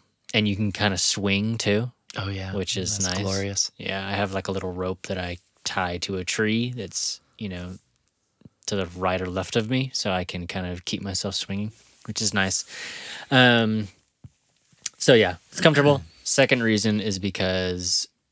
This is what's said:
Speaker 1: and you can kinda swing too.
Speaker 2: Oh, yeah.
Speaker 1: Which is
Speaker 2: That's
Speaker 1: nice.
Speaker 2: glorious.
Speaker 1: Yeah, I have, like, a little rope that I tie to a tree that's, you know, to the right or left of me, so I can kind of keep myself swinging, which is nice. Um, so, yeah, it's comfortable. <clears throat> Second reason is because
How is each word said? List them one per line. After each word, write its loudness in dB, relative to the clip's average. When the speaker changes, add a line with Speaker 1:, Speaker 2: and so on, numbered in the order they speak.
Speaker 1:
and 2
you 0
can -2
kinda 0
swing 0
too. 0
Speaker 2:
Oh, -6
yeah. -6
Speaker 1:
Which -4
is -2
Speaker 2:
That's -2
Speaker 1:
nice. -2
Speaker 2:
glorious. -2
Speaker 1:
Yeah, -6
I -6
have, -2
like, -4
a -4
little -4
rope -6
that -4
I -6
tie -4
to -4
a -4
tree 0
that's, -6
you -8
know, -10
to -2
the 0
right 0
or -4
left -4
of 0
me, -2
so -2
I 0
can -8
kind -6
of -8
keep -6
myself -4
swinging, -4
which -6
is 0
nice. 0
Um, 6
so, 8
yeah, 6
it's -4
comfortable. 6
<clears throat> -20
Second 4
reason 4
is -2
because 0